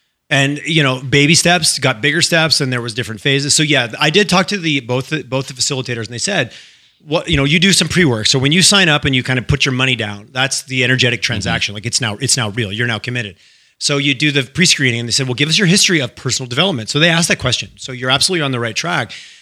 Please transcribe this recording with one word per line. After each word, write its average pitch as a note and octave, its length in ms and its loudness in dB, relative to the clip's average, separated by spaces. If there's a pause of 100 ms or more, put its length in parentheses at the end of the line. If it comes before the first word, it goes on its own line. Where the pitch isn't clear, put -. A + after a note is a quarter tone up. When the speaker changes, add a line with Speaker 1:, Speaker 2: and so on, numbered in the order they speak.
(300)
Speaker 1:
And, C#3+ 300 2
you D#3 240 2
know, C3 180 0
baby C#3+ 320 4
steps, E3+ 460 2
got B2+ 220 0
bigger D3+ 200 0
steps, D#3+ 400 2
and C3 100 -2
there B2 100 -2
was A#2 120 -8
different A2+ 260 -6
phases. C#3 360 0
So D#3 80 2
yeah, C3 360 0
I D3+ 120 2
did F#3+ 180 2
talk F3+ 200 2
to G3+ 100 -4
the, D3+ 220 -2
both B2 280 -4
the, D3 140 -4
both C3 240 -4
the C3 80 -16
facilitators, B2 500 -4
and A#2 80 -12
they A#2 60 -8
said, E3 340 -2 (500)
"What, D#3 260 -2
you D#3 80 2
know, C#3 60 2
you D3+ 160 2
do F#3 140 4
some E3 140 2
pre-work. B2+ 400 2
So C3+ 120 2
when C#3 120 2
you F3+ 100 2
sign F#3+ 280 4
up D3 160 2
and C3+ 100 0
you B2 80 0
kind B2+ 160 0
of G#2 80 -10
put C#3+ 180 0
your C3+ 80 0
money C3 220 0
down, G#2 360 -8
that's C3 320 -2
the C3 200 -2
energetic B2 360 2
Speaker 2:
Mm-hmm. - 60 -6
Speaker 1:
transaction. A2 480 -2
Like, G#2 120 -10
it's - 140 -4
now, G#2+ 180 -2
it's C3+ 200 -2
now A2 120 -2
real. G#2 220 -4
You're A#2 160 -2
now A2 120 -2
committed." A#2+ 360 -6 (440)
So C#3+ 180 -2
you C#3+ 160 2
do D3 180 2
the C#3 120 0
pre-screening, B2+ 560 0
and A#2 100 -6
they - 20 -2
said, C3 160 0
"Well, B2 60 -2
give D3 160 0
us D#3+ 80 2
your G3+ 100 4
history E3+ 340 4
of - 140 -6
personal B2+ 320 -6
development." B2 420 -2
So C#3+ 100 -2
they E3+ 100 4
asked E3 200 2
that - 100 0
question. A#2+ 380 -2
So - 140 -14
you're B2+ 200 -4
absolutely D#3 320 0
on C3+ 80 -2
the B2 80 -2
right A#2 160 -4
track. D#3+ 360 -4 (300)